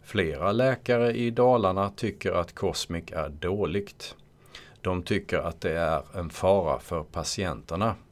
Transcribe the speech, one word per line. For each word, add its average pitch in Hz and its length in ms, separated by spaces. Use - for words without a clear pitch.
Flera 87 480
läkare 120 600
i 117 180
Dalarna 113 580
tycker 101 420
att 87 240
Cosmic 85 560
är 78 180
dåligt. 90 880
De 92 220
tycker 90 340
att 82 240
det 82 160
är 80 260
en 82 100
fara 90 500
för 82 240
patienterna. 85 920